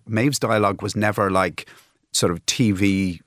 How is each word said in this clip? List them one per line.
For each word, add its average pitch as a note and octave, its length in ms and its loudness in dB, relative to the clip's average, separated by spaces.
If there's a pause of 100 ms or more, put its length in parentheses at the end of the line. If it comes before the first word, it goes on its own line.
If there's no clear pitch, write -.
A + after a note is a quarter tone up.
Maeve's A#2+ 320 0
dialogue G#2+ 440 0
was G#2 120 -6
never G#2 360 0
like F#2 360 0 (460)
sort F#2+ 180 0
of E2+ 160 -6
T A2 260 2
V F#2+ 540 0